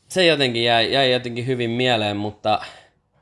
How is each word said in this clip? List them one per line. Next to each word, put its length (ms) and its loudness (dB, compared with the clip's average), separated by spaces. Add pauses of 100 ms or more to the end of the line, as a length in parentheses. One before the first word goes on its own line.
se 180 0
jotenkin 380 2
jäi, 300 2
jäi 180 2
jotenkin 360 -4
hyvin 220 -2
mieleen, 480 0
mutta 420 -2 (640)